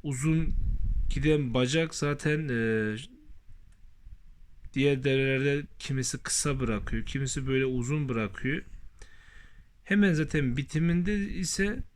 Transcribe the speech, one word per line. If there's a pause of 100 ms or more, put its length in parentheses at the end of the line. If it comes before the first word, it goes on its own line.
uzun (540)
giden
bacak
zaten,
e, (1800)
diğer
devrelerde (120)
kimisi
kısa
bırakıyor,
kimisi
böyle
uzun
bırakıyor. (1200)
Hemen
zaten
bitiminde
ise (120)